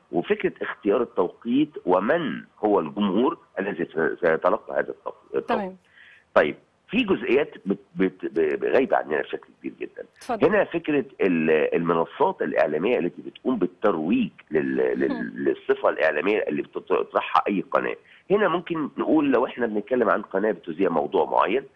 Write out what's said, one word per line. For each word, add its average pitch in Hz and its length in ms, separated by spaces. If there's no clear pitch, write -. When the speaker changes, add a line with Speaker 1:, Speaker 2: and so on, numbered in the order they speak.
Speaker 1:
وفكرة 202 400
اختيار 107 400
التوقيت 117 680
ومن 104 560
هو 101 160
الجمهور 98 580
الذي 95 260
س-، - 360
سيتلقى 85 580
هذا 71 120
التوق-، - 240
التوقيت. 65 140
Speaker 2:
تمام. 196 280
Speaker 1:
طيب، 73 220
في 254 140
جزئيات 156 520
بت-، 98 120
بت-، 90 300
ب-، 76 400
غايبة 87 320
عننا 69 260
بشكل - 260
كبير 65 200
جدًا. - 240
Speaker 2:
اتفضل. 208 300
Speaker 1:
هنا 196 160
فكرة 151 400
ال-، 80 540
المنصات 85 680
الإعلامية 82 560
التي 82 240
بتقوم - 340
بالترويج 92 760
لل-، 69 260
لل-، 64 360
Speaker 2:
مم. 58 240
Speaker 1:
للصفة 69 520
الإعلامية 78 600
اللي 71 140
بتطرحها - 840
أي 95 220
قناة. 62 260
هنا 202 180
ممكن 160 400
نقول 139 340
لو 123 140
إحنا 120 200
بنتكلم 107 440
عن 101 120
قناة 101 300
بتذيع 87 380
موضوع 78 340
معين، 71 380